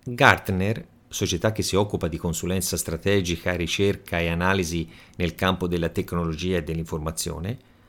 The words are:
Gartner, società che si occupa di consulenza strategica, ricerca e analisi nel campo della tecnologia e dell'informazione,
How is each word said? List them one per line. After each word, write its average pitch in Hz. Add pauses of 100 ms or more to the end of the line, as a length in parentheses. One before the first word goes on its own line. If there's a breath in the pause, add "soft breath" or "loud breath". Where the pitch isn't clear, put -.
Gartner, 110 (220)
società 87
che 101
si -
occupa 104
di 80
consulenza 87
strategica, 87
ricerca 87
e 85
analisi 85 (280 loud breath)
nel 85
campo 92
della 85
tecnologia 85
e 82
dell'informazione, 80 (300 soft breath)